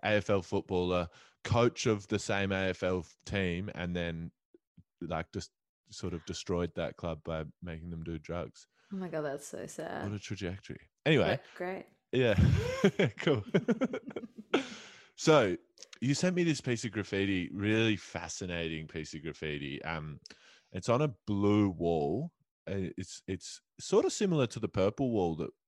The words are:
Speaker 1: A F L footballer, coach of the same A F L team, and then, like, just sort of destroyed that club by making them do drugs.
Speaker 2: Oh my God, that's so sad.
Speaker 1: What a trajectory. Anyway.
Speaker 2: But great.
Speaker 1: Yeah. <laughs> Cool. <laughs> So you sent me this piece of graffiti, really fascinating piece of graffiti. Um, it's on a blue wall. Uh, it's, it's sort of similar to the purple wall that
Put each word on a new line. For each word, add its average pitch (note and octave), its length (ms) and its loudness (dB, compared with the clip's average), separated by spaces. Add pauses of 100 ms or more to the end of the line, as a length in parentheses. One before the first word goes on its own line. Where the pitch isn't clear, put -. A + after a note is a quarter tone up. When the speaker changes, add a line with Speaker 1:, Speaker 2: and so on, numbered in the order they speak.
Speaker 1:
A G#2 60 2
F G#2 200 2
L G2 120 4
footballer, F2+ 640 0 (340)
coach A#2+ 440 2
of G#2+ 200 0
the G#2 140 0
same G2 320 0
A F#2+ 160 2
F F#2 160 -2
L F#2 200 0 (220)
team, F#2+ 480 0
and F2+ 220 -4
then, E2+ 340 -4 (680)
like, D#2+ 320 -4
just - 180 -8 (400)
sort F2 240 -8
of E2 100 -10
destroyed F2 520 -2
that E2 200 -4
club E2 280 -6
by D#2+ 180 -4 (220)
making E2 260 -10
them E2 140 -8
do E2 120 -6
drugs. E2 520 -10 (240)
Speaker 2:
Oh G3 40 -8
my F#3 120 -8
God, D#3 140 -6
that's D3 260 -6
so - 180 -10
sad. - 380 -10
Speaker 1:
What G2+ 80 -6
a G#2 80 -6
trajectory. F#2+ 600 -10 (220)
Anyway. C3 380 4
Speaker 2:
But - 140 -20
great. F#3 300 -8 (260)
Speaker 1:
Yeah. A#2 260 4 (460)
<laughs> F#3+ 240 4 (100)
Cool. C3 300 2
<laughs> - 1120 -2 (540)
So A#2 400 6 (440)
you C3+ 140 2
sent F3+ 220 0
me F3+ 80 2
this D#3 160 2
piece A#2+ 240 -2
of G#2+ 80 -4
graffiti, G2 600 0
really G#2+ 440 2
fascinating E2+ 920 -6
piece D#2+ 260 -8
of D2+ 80 -10
graffiti. D2 640 -6
Um, D2+ 340 -6 (540)
it's - 160 -6
on B2 140 4
a C#3+ 120 -2 (120)
blue G#2 420 4
wall. E2+ 640 0 (360)
Uh, F#2+ 280 -4
it's, - 320 -12
it's - 320 -8 (180)
sort A3 260 2
of F#4 80 0
similar E3 360 2
to - 100 -8
the G#2+ 100 -2
purple G#2+ 420 2
wall F2+ 260 2
that D#2 140 -6 (180)